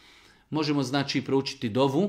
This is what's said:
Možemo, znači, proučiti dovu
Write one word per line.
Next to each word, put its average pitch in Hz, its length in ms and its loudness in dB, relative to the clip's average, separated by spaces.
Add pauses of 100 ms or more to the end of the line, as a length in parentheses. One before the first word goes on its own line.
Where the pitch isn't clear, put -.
(500)
Možemo, 147 320 0
znači, 135 400 -2
proučiti 131 460 -2
dovu 135 400 2